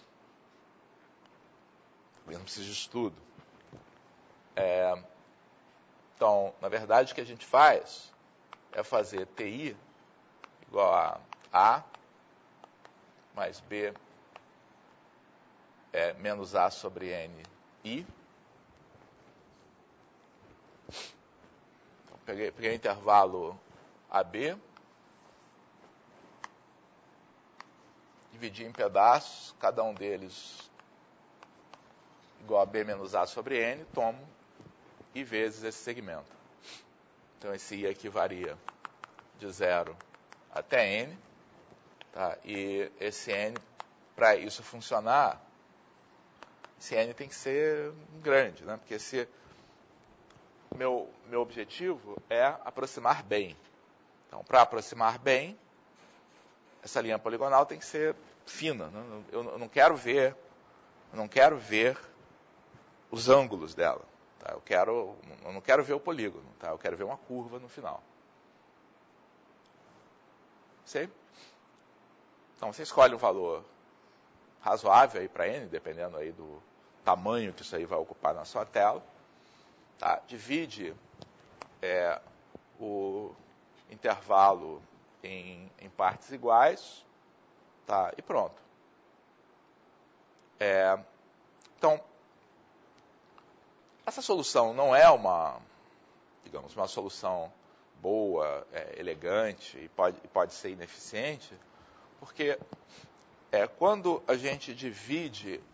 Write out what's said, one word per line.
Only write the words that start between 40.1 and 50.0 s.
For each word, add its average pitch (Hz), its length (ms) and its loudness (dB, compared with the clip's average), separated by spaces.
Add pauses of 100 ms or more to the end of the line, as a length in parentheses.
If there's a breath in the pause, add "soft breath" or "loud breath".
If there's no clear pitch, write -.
até 110 500 0
N, 160 160 -12 (960)
tá? 90 320 -6
E 98 560 -6
esse 104 320 -8
N, 107 240 -4 (580)
pra 110 220 6
isso 98 260 -8
funcionar, 117 760 0 (1400)
esse - 160 -12
N 117 180 0
tem 139 160 -14
que - 60 -18
ser 151 580 -2 (300)
grande, 135 420 2
né? 104 120 -8
Porque 110 220 -12
se 123 300 -6 (1500 soft breath)